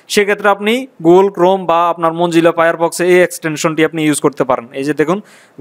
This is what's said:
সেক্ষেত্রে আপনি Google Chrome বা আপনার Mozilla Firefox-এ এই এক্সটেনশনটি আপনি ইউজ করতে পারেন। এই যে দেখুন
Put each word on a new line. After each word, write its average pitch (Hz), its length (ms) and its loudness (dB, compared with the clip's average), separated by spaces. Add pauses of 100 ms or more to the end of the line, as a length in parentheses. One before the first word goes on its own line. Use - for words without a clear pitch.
সেক্ষেত্রে 202 420 0
আপনি 220 380 -2 (180)
Google 185 300 6
Chrome 185 300 0
বা 170 240 0
আপনার 165 300 -2
Mozilla 170 380 2
Firefox-এ 165 480 0
এই 180 220 4
এক্সটেনশনটি 156 580 -4
আপনি 156 180 -4
ইউজ 151 220 0
করতে 143 240 -2
পারেন। 120 240 -2
এই 139 100 -8
যে 147 100 -2
দেখুন 156 280 -2 (400)